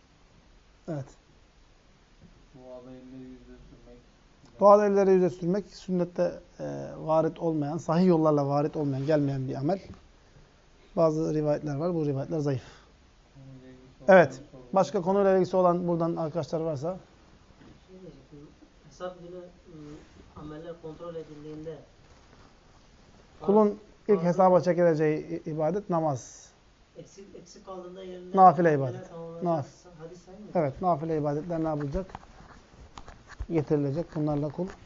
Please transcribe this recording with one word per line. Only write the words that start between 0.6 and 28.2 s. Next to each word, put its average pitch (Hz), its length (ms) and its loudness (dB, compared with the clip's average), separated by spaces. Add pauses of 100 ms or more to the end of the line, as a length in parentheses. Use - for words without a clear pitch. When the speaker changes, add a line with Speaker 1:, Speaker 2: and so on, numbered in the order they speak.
Speaker 1:
Evet. 147 180 -8 (1500)
Speaker 2:
Duada 127 360 -18
elleri 127 320 -18
yüzde 127 300 -20 (180)
sürmek. 120 280 -20 (600)
Speaker 1:
Duada 208 260 8
elleri 196 240 4
yüzde 185 200 4
sürmek 185 360 -4
sünnette, 175 760 -4 (200)
e, 143 280 -10 (160)
varit 160 340 0
olmayan, 156 400 -2
sahih 165 280 2
yollarla 156 420 4
varit 147 280 0
olmayan, 139 300 -2
gelmeyen 139 420 0
bir 135 60 -6
amel. 147 260 -2 (1160)
Bazı 160 380 2
rivayetler 151 420 -2
var. 170 180 -2
Bu 160 120 -2
rivayetler 143 320 -2
zayıf. 143 240 -2 (720)
Speaker 2:
Konuyla - 340 -20
ilgisi - 400 -20
Speaker 1:
Evet. 190 200 10
Speaker 2:
olan - 160 -14
bir - 60 -20
soru. - 120 -20 (100)
Speaker 1:
Başka 185 300 0
konuyla 190 340 2
ilgisi 185 200 2
olan 180 320 2
buradan 170 280 -2
arkadaşlar 160 440 -6
varsa. 160 360 -6 (920)
Speaker 3:
Şey 185 120 -20
diyecektim. 147 380 -20 (500)
Hesap 180 300 -14
günü, 170 180 -18
ıı, 180 60 -16 (960)
ameller 151 460 -14
kontrol 165 320 -14
edildiğinde 151 640 -14 (1600)
Speaker 1:
Kulun 208 280 4
Speaker 3:
farz, 208 100 -6 (300)
Speaker 1:
ilk 208 80 4
Speaker 3:
farz 175 120 0
Speaker 1:
hesaba 180 320 6
çekileceği 156 680 2
i-, 165 240 -10
ibadet 156 400 -4
namaz. 160 600 -4 (460)
Speaker 3:
Eksik, - 400 -20
eksik - 300 -20
kaldığında 185 360 -16
yerine 180 340 -8